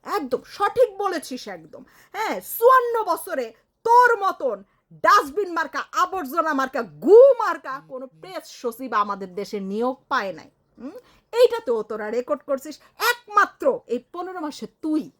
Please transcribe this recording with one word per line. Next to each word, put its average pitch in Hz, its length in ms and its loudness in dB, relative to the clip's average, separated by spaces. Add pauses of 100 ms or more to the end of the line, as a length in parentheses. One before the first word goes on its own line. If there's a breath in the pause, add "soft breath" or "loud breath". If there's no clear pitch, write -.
একদম 269 420 -4
সঠিক 403 520 -2
বলেছিস, 359 500 -8
একদম। 165 360 -16 (300 soft breath)
হ্যাঁ, 370 280 -6
চুয়ান্ন 480 600 2
বছরে 320 500 -6 (300)
তোর 480 340 6
মতন 294 460 -4 (300)
ডাস্টবিন 339 600 0
মার্কা, 302 380 -6
আবর্জনা 330 640 -2
মার্কা, 269 280 -4
গু 247 360 4 (220)
মার্কা 311 480 -4
কোনো 262 200 -14
প্রেস 349 380 -14
সচিব 240 480 -10
আমাদের 202 420 -4
দেশে 202 240 -8
নিয়োগ 214 480 -4
পায় 214 260 -4
নাই। - 160 -18 (280)
হুম, 302 200 -16 (340 soft breath)
এইটাতেও 440 520 2
তোরা 214 260 -8
রেকর্ড 247 320 -4
করছিস 277 380 -8 (200 soft breath)
একমাত্র 415 880 0
এই 240 120 -4 (120)
পনেরো 359 280 -10
মাসে 294 280 -10 (140)
তুই 311 380 -4